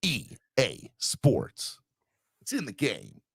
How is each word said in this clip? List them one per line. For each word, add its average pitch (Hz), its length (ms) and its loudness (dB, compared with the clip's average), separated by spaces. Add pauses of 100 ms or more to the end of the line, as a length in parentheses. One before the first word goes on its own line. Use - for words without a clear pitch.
E 156 340 -2 (220)
A - 400 2
Sports. - 800 0 (640)
It's - 120 -8
in 247 120 -2
the 123 60 -8
game. 87 500 -4 (140)